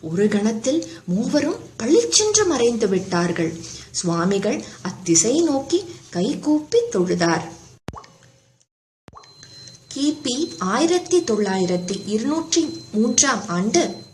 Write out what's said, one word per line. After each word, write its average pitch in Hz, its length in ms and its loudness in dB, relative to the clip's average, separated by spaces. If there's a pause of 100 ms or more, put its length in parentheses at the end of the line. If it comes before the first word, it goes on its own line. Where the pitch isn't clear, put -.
ஒரு 175 260 2
கணத்தில் 220 580 0 (200)
மூவரும் 277 500 0 (220)
பளிச்சென்று 427 680 4
மறைந்து 240 420 2
விட்டார்கள். 175 680 0 (380)
சுவாமிகள் 196 720 -2 (180)
அத்திசை 202 600 2
நோக்கி 311 420 0 (260)
கைகூப்பி 302 680 0 (120)
தொழுதார். 175 520 0 (2500)
கிபி 285 600 -2
ஆயிரத்தி 339 640 2
தொள்ளாயிரத்தி 190 840 0
இருநூற்றி 294 760 -2 (100)
மூன்றாம் 247 560 2
ஆண்டு 196 480 0 (180)